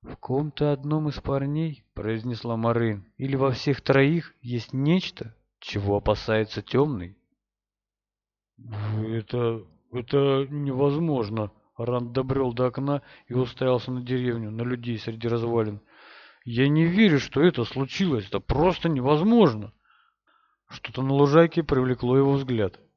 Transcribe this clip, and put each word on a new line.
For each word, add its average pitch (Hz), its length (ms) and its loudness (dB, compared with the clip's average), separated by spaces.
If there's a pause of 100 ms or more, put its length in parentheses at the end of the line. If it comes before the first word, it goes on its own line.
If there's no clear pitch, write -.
"В - 140 -18
ком-то 147 560 -2
одном 151 360 -2
из 143 120 -6
парней, — 143 640 -4 (100)
произнесла 113 600 -4
Морейн, — 113 500 0 (100)
или 135 200 -4
во 131 160 2
всех 131 280 -2
троих 139 600 2
есть 120 320 -8
нечто, 143 640 -2 (240)
чего 101 380 -2
опасается 107 680 0
Темный". 117 540 -2 (1400)
"Это... 110 1040 -4 (280)
это 135 580 0
невозможно". 139 1000 -2 (260)
Ранд 120 360 -4
добрел 131 420 -2
до 127 120 0
окна 139 360 -2 (260)
и 120 60 -10
уставился 127 580 0
на 127 80 -6
деревню, 123 500 -4
на 113 120 -8
людей 120 360 -4
среди 113 300 -8
развалин. 113 520 -2 (640)
"Я 123 240 2
не 156 180 4
верю, 175 320 6
что 131 240 0
это 160 220 4
случилось. 131 640 -2
Это 98 120 -4
просто 165 480 0
невозможно". 147 840 4 (960)
Что-то - 340 -10
на 135 120 0
лужайке 156 480 6
привлекло 127 540 2
его 139 160 4
взгляд. 123 480 -2 (160)